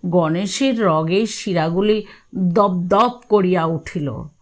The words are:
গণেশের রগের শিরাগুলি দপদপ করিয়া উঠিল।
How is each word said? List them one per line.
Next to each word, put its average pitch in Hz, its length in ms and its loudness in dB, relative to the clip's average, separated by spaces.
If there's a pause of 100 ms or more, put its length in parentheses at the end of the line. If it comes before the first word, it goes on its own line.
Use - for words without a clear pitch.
গণেশের 180 720 0
রগের 175 460 2
শিরাগুলি 196 800 -2 (280)
দপদপ 190 920 0
করিয়া 180 360 2
উঠিল। 160 480 -4 (300)